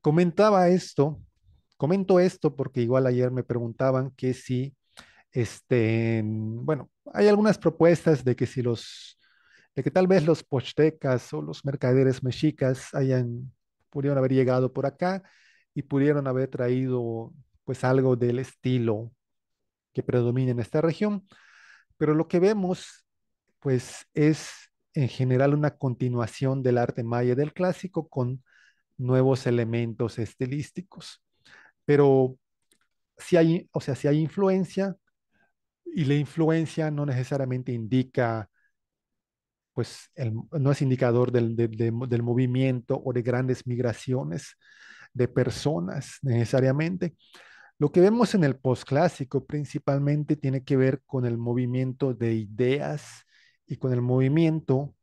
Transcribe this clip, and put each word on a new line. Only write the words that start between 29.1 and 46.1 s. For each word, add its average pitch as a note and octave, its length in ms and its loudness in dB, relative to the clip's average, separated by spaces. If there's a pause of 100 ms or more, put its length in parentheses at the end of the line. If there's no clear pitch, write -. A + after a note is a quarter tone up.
elementos A#2 720 -2
estilísticos. - 1040 -10 (600)
Pero C3+ 540 4 (800)
sí - 180 0
hay, E3 360 2
o D3+ 80 -2
sea, C3+ 160 -6
sí - 120 -6
hay D3+ 120 2
influencia, F#3+ 760 -2 (1000)
y D#3 100 0
la C#3 80 2
influencia D#3+ 760 0
no D3 160 -4
necesariamente B2+ 640 -4
indica, A#2 800 -2 (1200)
pues, - 440 -8
el, A#2 180 -6 (180)
no C#3+ 200 0
es C#3 100 0
indicador B2 480 2
del, A#2 240 0
de, A#2 140 0
de, A2+ 240 -2 (160)
del A#2 140 0
movimiento B2+ 840 0
o C3 80 -4
de A#2+ 100 -2
grandes B2+ 440 -2
migraciones B2+ 920 -4 (560)
de B2 160 0
personas C#3+ 920 -4